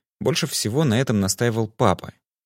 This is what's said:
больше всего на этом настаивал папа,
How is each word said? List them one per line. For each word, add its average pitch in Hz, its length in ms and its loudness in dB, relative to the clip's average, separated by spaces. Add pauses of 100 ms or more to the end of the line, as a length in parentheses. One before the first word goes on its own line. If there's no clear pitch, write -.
(180)
больше 143 280 -2
всего 135 380 -2
на 113 140 2
этом 127 220 0
настаивал 110 480 0
папа, - 460 0 (320)